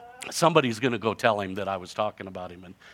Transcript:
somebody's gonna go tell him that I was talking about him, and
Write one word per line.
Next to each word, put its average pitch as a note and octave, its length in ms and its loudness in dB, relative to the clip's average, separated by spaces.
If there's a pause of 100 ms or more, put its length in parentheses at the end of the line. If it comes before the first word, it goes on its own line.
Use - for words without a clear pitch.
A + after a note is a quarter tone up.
(320)
somebody's D3 480 4
gonna A#2+ 180 0
go G#2+ 160 0
tell G#2+ 260 2
him F#2+ 160 -4
that G2 120 -4
I G2 100 -2
was F2+ 160 -10
talking G#2 320 -4
about F2+ 260 -10
him, F2+ 120 -18
and F2+ 100 -18 (200)